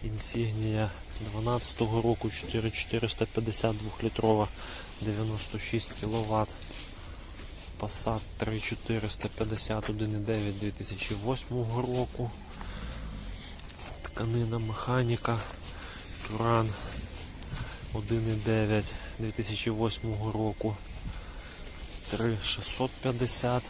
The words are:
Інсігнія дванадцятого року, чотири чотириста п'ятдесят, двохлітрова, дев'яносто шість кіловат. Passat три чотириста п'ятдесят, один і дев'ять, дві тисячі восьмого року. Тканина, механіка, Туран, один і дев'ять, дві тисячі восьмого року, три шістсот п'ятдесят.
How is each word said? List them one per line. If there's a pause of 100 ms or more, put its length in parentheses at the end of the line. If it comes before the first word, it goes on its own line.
Інсігнія (400)
дванадцятого
року,
чотири
чотириста
п'ятдесят,
двохлітрова, (540)
дев'яносто
шість (100)
кіловат. (1300)
Passat (180)
три
чотириста
п'ятдесят,
один
і
дев'ять,
дві
тисячі
восьмого
року. (1700)
Тканина,
механіка, (880)
Туран, (1200)
один
і
дев'ять, (260)
дві
тисячі
восьмого
року, (1300)
три
шістсот
п'ятдесят.